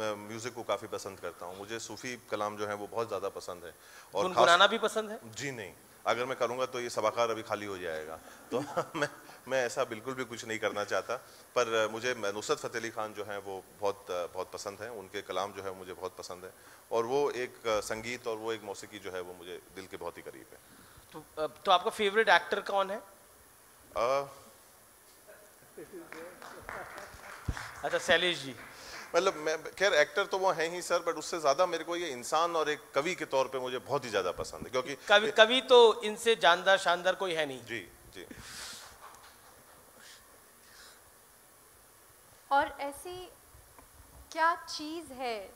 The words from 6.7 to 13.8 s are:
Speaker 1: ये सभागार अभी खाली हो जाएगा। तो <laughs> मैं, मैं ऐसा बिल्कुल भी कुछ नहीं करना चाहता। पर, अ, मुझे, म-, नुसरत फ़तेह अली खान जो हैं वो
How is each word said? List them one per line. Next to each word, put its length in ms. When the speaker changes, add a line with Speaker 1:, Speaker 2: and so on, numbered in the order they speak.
Speaker 1:
ये 100
सभागार 400
अभी 140
खाली 220
हो 120
जाएगा। 420
तो 80
<laughs> 360
मैं, 120
मैं 180
ऐसा 180
बिल्कुल 300
भी 100
कुछ 220
नहीं 140
करना 240
चाहता। 320
पर, 340
अ, 20
मुझे, 220
म-, 120
नुसरत 320
फ़तेह 240
अली 80
खान 240
जो 100
हैं 140
वो 260